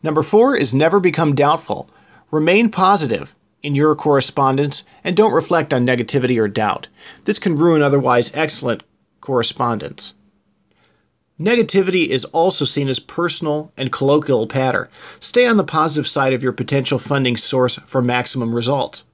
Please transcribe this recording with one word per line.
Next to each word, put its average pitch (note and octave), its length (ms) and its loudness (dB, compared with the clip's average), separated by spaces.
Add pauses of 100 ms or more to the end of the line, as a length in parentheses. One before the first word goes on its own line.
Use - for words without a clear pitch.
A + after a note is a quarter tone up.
Number D#3 220 -2
four A#3+ 340 4
is C3 160 2
never D#3+ 260 4
become E3 360 0
doubtful. C#3+ 520 -2 (440)
Remain F3 380 2
positive E3+ 680 0 (260)
in D3 140 -4
your D3 200 2
correspondence C#3 880 0 (180)
and F3+ 120 -2
don't G#3 180 4
reflect D3+ 420 0
on B2 100 2
negativity B2 560 0
or G#2+ 60 0
doubt. G#2 400 -4 (380)
This G#3 120 0
can F3 180 -2
ruin D#3+ 280 2
otherwise B2+ 520 0
excellent C3+ 460 -2 (400)
correspondence. A#2 960 -4 (1200)
Negativity F#3 720 0
is B2+ 160 0
also E3+ 400 0
seen C#3 240 0
as B2+ 100 0
personal D#3 760 -4
and C3 160 -6
colloquial C#3 520 0
patter. B2 440 -2 (320)
Stay B3 260 2
on A#3 80 2
the G3+ 80 2
positive D#3 420 -2
side C3+ 280 0
of B2+ 100 -4
your B2+ 80 0
potential C3 480 -2
funding C3 380 -2
source B2+ 400 2
for - 240 -4
maximum B2 520 -2
results. B2 600 -4